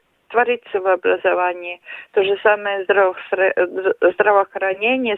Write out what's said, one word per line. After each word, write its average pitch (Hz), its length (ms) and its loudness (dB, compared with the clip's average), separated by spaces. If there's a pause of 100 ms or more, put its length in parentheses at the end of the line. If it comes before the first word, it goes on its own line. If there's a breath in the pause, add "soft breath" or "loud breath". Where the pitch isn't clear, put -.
(300)
творится 233 500 -2
в 190 80 -4
образовании. 180 920 -2 (340 loud breath)
То 202 100 2
же 196 200 0
самое 208 420 0
здравоохра-, 190 1080 0 (200)
здравоохранение, 202 1040 0